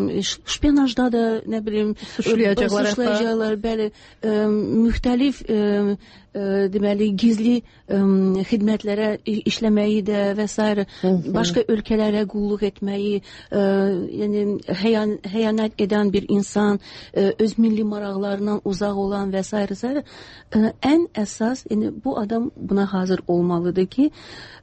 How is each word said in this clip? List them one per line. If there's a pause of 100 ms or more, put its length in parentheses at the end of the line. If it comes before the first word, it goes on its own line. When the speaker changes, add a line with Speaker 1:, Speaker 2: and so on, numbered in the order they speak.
(180)
Speaker 1:
ş-,
şpionajda
da, (160)
nə
bilim, (120)
Speaker 2:
Suçlayacaqlar
Speaker 1:
e,
Speaker 2:
hətta.
Speaker 1:
suçlayacaqlar,
bəli, (300)
e, (400)
müxtəlif,
e, (340)
e, (220)
deməli,
gizli, (280)
e, (460)
xidmətlərə (100)
i-,
işləməyi
də (100)
və
s. (360)
Speaker 2:
Hı
hı.
Speaker 1:
başqa
ölkələrə
qulluq
etməyi, (280)
e, (480)
yəni, (280)
həyan-,
həyanət
edən
bir
insan, (280)
e,
öz
milli
maraqlarından
uzaq
olan
və
s.
və
s. (560)
E,
ən
əsas,
yəni,
bu
adam
buna
hazır
olmalıdır
ki, (520)